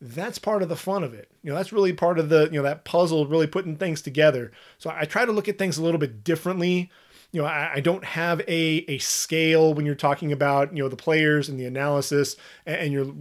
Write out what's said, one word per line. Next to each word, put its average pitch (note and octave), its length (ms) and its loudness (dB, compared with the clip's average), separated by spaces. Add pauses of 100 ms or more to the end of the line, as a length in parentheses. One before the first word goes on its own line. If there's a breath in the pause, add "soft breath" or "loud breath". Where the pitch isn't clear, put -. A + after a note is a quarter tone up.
that's C#3+ 380 -10
part G#3 240 0
of F3 60 -2
the E3+ 80 -4
fun F#3+ 280 -4
of A#2+ 100 -8
it. G2+ 160 -20 (120)
You D#3 80 -8
know, C#3+ 60 -4
that's F#3 160 -4
really G3 200 2
part E3+ 260 0
of D#3 100 0
the, D#3 240 6
you D3+ 60 -2
know, C#3+ 40 0
that C#3+ 220 -2
puzzle, D#3+ 420 2
really D#3 200 2
putting E3 300 -4
things E3 240 -4
together. C3 520 2 (260 loud breath)
So D#3+ 160 -10
I D3+ 120 -4
try G#3 180 0
to A#3 80 2
look G#3 160 -2
at G3+ 100 -2
things F3+ 200 -2
a D#3+ 40 -4
little E3 180 2
bit A2+ 240 -6
differently. F3+ 680 0 (400 soft breath)
You D#3+ 120 -2
know, D3 40 0
I, D#3 280 -4
I C#3+ 60 -2
don't E3+ 240 0
have E3+ 440 -2
a, E3 400 0
a C#3+ 100 -4
scale D#3+ 760 2
when D3+ 100 -2
you're D3 100 0
talking D3 380 0
about, C#3+ 420 2
you C#3+ 80 -4
know, C3+ 60 -2
the B2+ 80 -10
players D3+ 540 2
and C3 100 -8
the B2+ 60 -8
analysis C#3 680 0 (280 loud breath)
and, D#3+ 120 -6
and D3+ 160 -2
you're C#3 280 -2